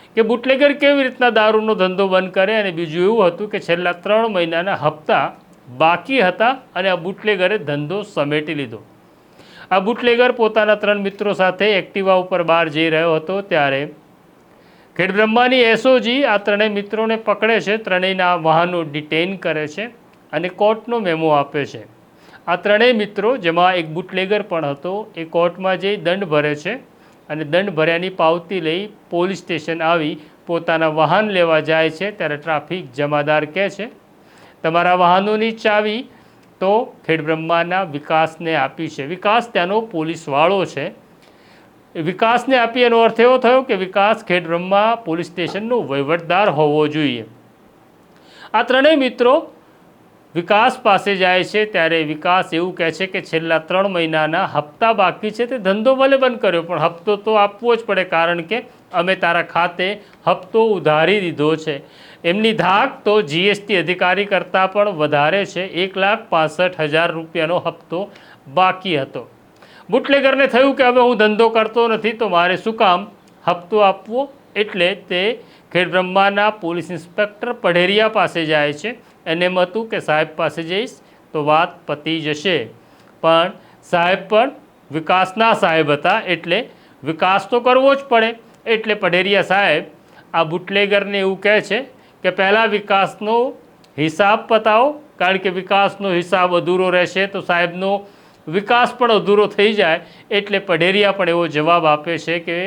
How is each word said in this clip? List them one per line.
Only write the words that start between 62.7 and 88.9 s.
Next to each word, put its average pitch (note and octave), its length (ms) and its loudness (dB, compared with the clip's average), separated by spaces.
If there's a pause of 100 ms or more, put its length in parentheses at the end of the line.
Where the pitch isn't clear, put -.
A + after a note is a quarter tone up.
તો G#3+ 180 2
જી E3+ 260 -2
એસ G3 120 0
ટી G#3 160 -2
અધિકારી F3+ 480 0
કરતાં F#3+ 480 0
પણ G#3 180 2
વધારે D3+ 540 2
છે. F3+ 200 -6 (100)
એક F#3+ 220 -4
લાખ G#3 320 0
પાસઠ E3+ 520 0
હજાર D#3+ 320 0
રૂપિયાનો E3 460 -4
હપ્તો E3 420 -8 (540)
બાકી F#3 420 0
હતો. C3+ 260 -6 (640)
બુટલેગરને C4+ 580 2
થયું C4 280 4
કે C#4 100 2
"હવે B3 160 4
હું B3 160 4
ધંધો G#3+ 320 4
કરતો A3+ 400 2
નથી A3 240 -2
તો A3+ 160 -4
મારે F3 280 2
શું A3 200 -4
કામ G#3 300 2 (380)
હપ્તો F3+ 340 -2
આપવો?" G#3 440 0 (300)
એટલે G3+ 420 0 (100)
તે F#3 180 -2 (460)
ખેડબ્રહ્માના F#3 840 0
પોલીસ E3+ 400 -6
ઇન્સ્પેક્ટર G#3 640 -6
પઢેરિયા G3+ 560 2
પાસે F3+ 360 -2
જાય D3 280 0
છે. G#3 200 -10 (300)
એને E3+ 220 -2
એમ F#3 140 0
હતું A3 300 -2
કે G3 120 -6
સાહેબ D#3 280 0
પાસે D#3+ 340 -6
જઈશ G3 320 -6 (400)
તો D3+ 100 -4
વાત D#3+ 420 0
પતી D#3 340 -6
જશે, D3+ 360 -2 (600)
પણ E3 360 2 (300)
સાહેબ F3 460 0
પણ A#3 220 2 (400)
વિકાસના F#3 640 0
સાહેબ D#3+ 380 2
હતા E3+ 360 0
એટલે F3 320 -2 (440)
વિકાસ F#3 460 -2
તો A#3+ 120 0
કરવો C4 340 4
જ C4+ 40 0 (100)
પડે. A3+ 220 2 (340)
એટલે A3 300 -2